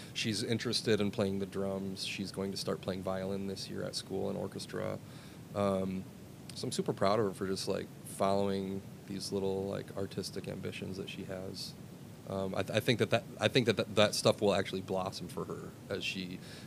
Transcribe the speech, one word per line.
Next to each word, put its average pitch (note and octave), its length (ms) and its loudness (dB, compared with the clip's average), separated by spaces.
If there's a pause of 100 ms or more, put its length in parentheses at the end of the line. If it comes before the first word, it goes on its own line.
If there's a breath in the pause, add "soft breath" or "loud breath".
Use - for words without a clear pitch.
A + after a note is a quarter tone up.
(140)
She's A2 300 0
interested A2+ 580 2
in G2+ 100 4
playing G2 280 2
the G2 80 0
drums. G2 580 -2
She's F#2 260 -4
going G2 200 -2
to F#2+ 60 -6
start - 240 -2
playing F#2+ 200 -2
violin F#2+ 460 -2
this F#2+ 200 -6
year G2 160 -4
at G2 120 -4
school G2 340 -2
and F#2+ 80 -2
orchestra. G2 640 -4 (560 loud breath)
Um, F#2+ 500 2 (480)
so - 120 -6
I'm B2+ 60 -2
super F#3+ 220 0
proud G#2 260 6
of A2 60 6
her F#2+ 80 2
for F#2+ 140 -2
just, F#2+ 200 0
like, F#2 200 0 (180)
following G2 760 2 (300)
these F#2+ 200 -4
little, F#2+ 360 2
like, G2 300 -4
artistic G2 500 -4
ambitions F#2+ 500 -6
that - 120 -6
she G2 160 -8
has. F#2 480 -8 (560)
Um, G2 260 0
I F#2+ 80 2
th-, - 140 0
I - 20 6
think A#2 200 4
that, A2 100 4
that, A2+ 140 4 (160)
I G#2+ 80 6
think A#2+ 180 4
that, G#2 120 6
that, G#2+ 180 0
that G#2 200 8
stuff - 260 6
will G2+ 120 8
actually F#2+ 280 2
blossom F#2+ 460 -2
for F2 180 -6
her - 240 -6 (200)
as F#2+ 140 -2
she F#2 360 -4 (280 loud breath)